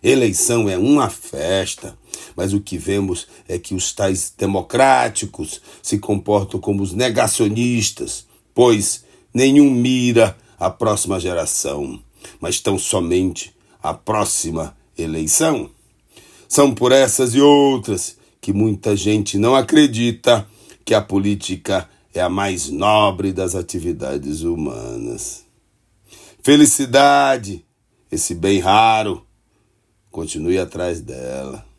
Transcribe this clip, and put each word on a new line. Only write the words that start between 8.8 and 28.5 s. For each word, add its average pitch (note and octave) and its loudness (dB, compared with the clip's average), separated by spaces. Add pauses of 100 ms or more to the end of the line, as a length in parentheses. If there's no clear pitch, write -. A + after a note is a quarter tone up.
nenhum C#3 6
mira B2 2 (200)
a F#2 -2
próxima G2+ -2
geração, D#2 -6 (380)
mas E2+ -6
tão G2 -2
somente F2+ -2 (300)
a D#2+ -4
próxima E2 -4 (220)
eleição. E2 -2 (760)
São C#3 4
por B2 2
essas C3 4
e C3+ 6
outras C#3 2 (220)
que G2 -6
muita G#2 0
gente G#2 -2
não A#2+ 4
acredita A#2+ 2 (360)
que - -2
a G#2 2
política G2 -4 (240)
é F2+ -4
a F2+ 0
mais F#2+ -4
nobre G2 0
das F#2 -4
atividades D#2 -6
humanas. A#1 -8 (1000)
Felicidade, C#3 4 (460)
esse - -4
bem F#2+ 2